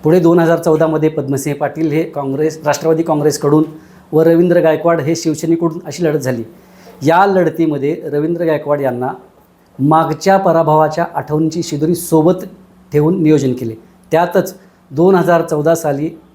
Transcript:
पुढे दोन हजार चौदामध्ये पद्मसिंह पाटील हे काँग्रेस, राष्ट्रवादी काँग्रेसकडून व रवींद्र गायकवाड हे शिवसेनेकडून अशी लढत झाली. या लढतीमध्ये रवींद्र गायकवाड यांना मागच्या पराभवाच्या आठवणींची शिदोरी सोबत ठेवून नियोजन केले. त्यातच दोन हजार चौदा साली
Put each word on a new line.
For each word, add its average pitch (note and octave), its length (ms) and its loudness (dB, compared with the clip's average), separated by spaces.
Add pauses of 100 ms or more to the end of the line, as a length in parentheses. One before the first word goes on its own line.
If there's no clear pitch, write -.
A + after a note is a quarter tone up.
पुढे D#3+ 180 4
दोन E3+ 180 4
हजार E3 200 2
चौदामध्ये D#3 500 0
पद्मसिंह C#3 480 -4
पाटील D3+ 360 -4
हे D#3+ 120 0
काँग्रेस, D3 640 -4
राष्ट्रवादी D#3+ 360 -2
काँग्रेसकडून D3+ 640 0 (480)
व D#3 100 2
रवींद्र E3+ 380 4
गायकवाड D#3+ 400 2
हे D3+ 160 -2
शिवसेनेकडून E3 720 -2
अशी D#3+ 180 -6
लढत D3+ 140 0
झाली. B2+ 240 -4 (600)
या E3 240 4
लढतीमध्ये D#3+ 680 0 (100)
रवींद्र D#3+ 400 -2
गायकवाड D3 360 -2
यांना B2+ 320 -4 (680)
मागच्या D#3 600 2
पराभवाच्या D#3+ 760 2
आठवणींची D#3 480 -2
शिदोरी D#3 320 -2
सोबत E3+ 500 0 (480)
ठेवून D#3+ 300 2
नियोजन D3 300 2
केले. A2+ 220 -6 (380)
त्यातच F3 420 0 (360)
दोन F3 240 2
हजार E3+ 280 2
चौदा D#3+ 320 0
साली D#3 360 -4 (240)